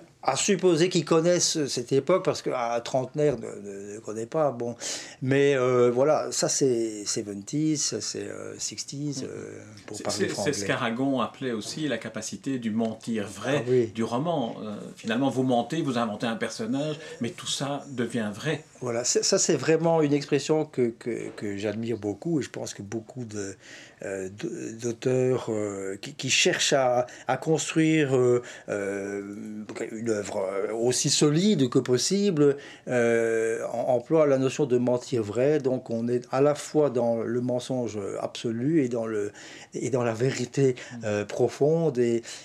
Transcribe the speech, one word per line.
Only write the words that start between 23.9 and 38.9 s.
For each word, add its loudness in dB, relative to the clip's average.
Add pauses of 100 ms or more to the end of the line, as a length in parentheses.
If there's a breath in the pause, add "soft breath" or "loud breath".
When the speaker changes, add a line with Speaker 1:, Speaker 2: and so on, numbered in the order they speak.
Speaker 1:
euh, -4
d-, -8 (100)
d'auteurs, 0
euh, -4
qui, -12
qui -6
cherchent 2
à, 4 (200 loud breath)
à 0
construire, 2
euh, 6 (260 loud breath)
euh, -4 (720)
une -4
œuvre, -2
euh, -2
aussi 2
solide 4
que 4
possible, 2 (300 loud breath)
euh, 2
em-, -4 (180)
emploient 4
la 6
notion 2
de 4
mentir 2
vrai. 2
Donc -2
on -2
est 0
à 2
la 6
fois 2
dans 0
le -2
mensonge -4 (220)
absolu 0
et 0